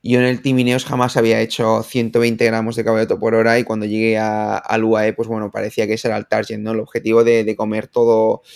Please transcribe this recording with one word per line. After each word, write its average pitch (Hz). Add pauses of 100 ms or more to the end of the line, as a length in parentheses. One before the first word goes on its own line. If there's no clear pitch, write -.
yo 120
en 123
el 127
Team 131
Ineos 127
jamás 127
había 113
hecho 113
ciento 117
veinte 117
gramos 113
de 113
carbohidrato 110
por 110
hora 113
y 123
cuando 110
llegué 110
a, 107
al 110
uae, 110
pues 110
bueno, 107
parecía 107
que 107
ese 113
era 110
el 107
target, 110
¿no? 107
El 110
objetivo 113
de, 117
de 104
comer 107
todo, 113 (140)